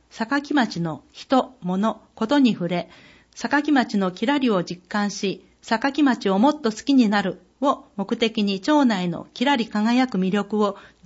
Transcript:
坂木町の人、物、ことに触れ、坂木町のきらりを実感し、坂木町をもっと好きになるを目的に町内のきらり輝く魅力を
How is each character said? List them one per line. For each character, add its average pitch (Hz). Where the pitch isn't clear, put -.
坂 277
木 294
町 233
の 160
人、 -
物、 190
こ 220
と 285
に 247
触 175
れ、 175
坂 285
木 302
町 240
の 190
き 202
ら 285
り 254
を 185
実 175
感 208
し、 190
坂 233
木 294
町 233
を 190
も 262
っ 302
と 220
好 214
き 277
に 247
な 208
る 185
を -
目 196
的 226
に 196
町 294
内 190
の 170
き 247
ら 285
り 226
輝 233
く 247
魅 185
力 202
を 202